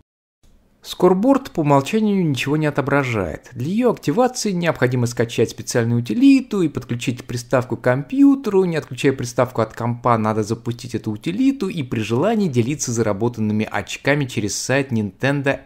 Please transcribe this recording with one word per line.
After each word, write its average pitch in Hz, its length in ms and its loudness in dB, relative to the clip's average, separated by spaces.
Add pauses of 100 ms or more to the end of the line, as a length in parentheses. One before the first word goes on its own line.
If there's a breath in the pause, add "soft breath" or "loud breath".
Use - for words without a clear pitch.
(800)
Скорборд 190 680 2
по 170 120 -2
умолчанию 185 640 2
ничего 143 340 0
не 151 100 0
отображает. 131 880 -2
Для 123 180 -6
ее 226 200 2
активации 214 600 -2
необходимо 131 560 0
скачать 117 420 0
специальную 117 520 -2
утилиту 247 600 4
и 156 80 2
подключить 120 540 -6
приставку 120 520 -2
к - 60 -8
компьютеру. 208 840 2
Не 165 100 0
отключая 139 360 0
приставку 123 500 -2
от 110 120 -2
компа, 120 460 0
надо 107 240 0
запустить 117 500 -6
эту 110 160 -6
утилиту 202 600 -2
и 170 120 -6
при 117 200 -4
желании 175 460 0
делиться 123 440 -2
заработанными 107 800 0
очками 139 540 -2
через 104 300 -4
сайт 135 360 -2
Nintendo 131 760 -2